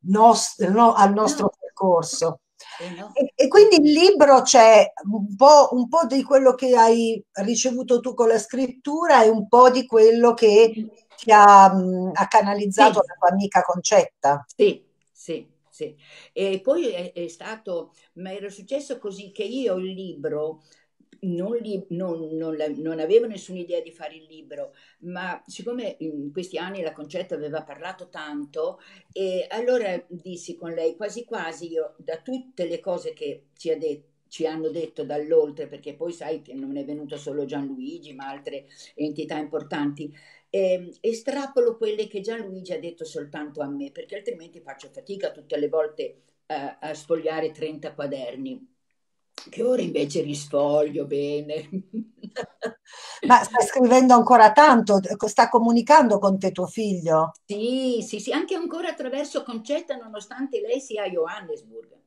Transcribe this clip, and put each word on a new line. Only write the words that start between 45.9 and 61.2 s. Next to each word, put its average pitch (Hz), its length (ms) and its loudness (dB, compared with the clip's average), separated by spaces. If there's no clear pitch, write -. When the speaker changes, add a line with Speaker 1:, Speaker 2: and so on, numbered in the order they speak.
Speaker 2:
eh, 139 340 -12
a 151 140 -12
sfogliare 156 560 -6
trenta 156 440 -12
quaderni, 131 840 -12
che - 120 -10
ora 240 200 -2
invece 151 400 -6
risfoglio 147 840 -4
bene. 147 640 -8
<laughs> - 1080 -14
Speaker 1:
Ma 247 180 6
stai 226 200 -2
scrivendo 254 500 4
ancora 247 380 6
tanto? 233 460 4
Sta 240 200 2
comunicando 233 680 4
con 190 200 0
te 190 120 -4
tuo 180 160 -8
figlio? 165 640 -2
Speaker 2:
Sì, 240 600 -6
sì, 208 140 -12
sì, 254 120 -12
anche 339 220 -6
ancora 339 360 -10
attraverso 277 520 -10
Concetta, 269 540 -10
nonostante 233 640 -12
lei 240 200 -6
sia 208 240 -10
a 185 40 -8
Johannesburg. 180 880 -10